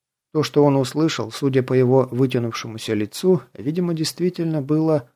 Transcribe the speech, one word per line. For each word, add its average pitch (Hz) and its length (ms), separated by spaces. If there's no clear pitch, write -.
То, 151 120
что 147 200
он 139 140
услышал, 135 540
судя 131 300
по 127 120
его 127 360
вытянувшемуся 117 840
лицу, 110 480
видимо, 170 400
действительно 165 680
было 151 540